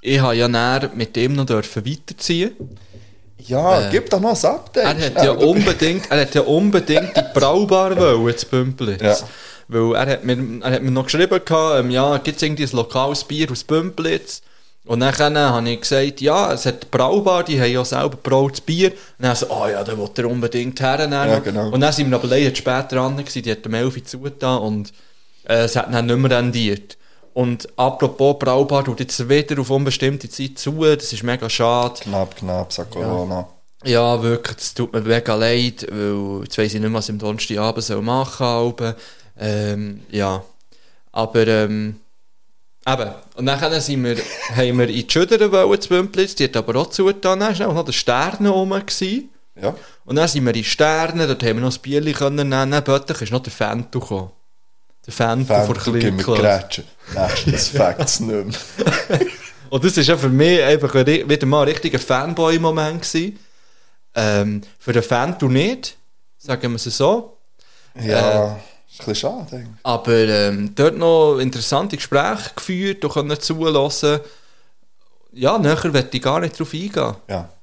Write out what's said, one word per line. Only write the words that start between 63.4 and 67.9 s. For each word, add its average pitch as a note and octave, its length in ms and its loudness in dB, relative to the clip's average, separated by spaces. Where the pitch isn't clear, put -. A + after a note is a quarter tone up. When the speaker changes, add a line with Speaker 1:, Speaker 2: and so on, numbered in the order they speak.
Speaker 1:
Ähm, G#2 480 0
für - 160 -4
den A#2+ 80 4
Fento C#3 460 0
nicht, E3+ 500 0
sagen B2+ 340 -6
wir A#2 40 -4
es A2+ 80 -8
so. E3 540 0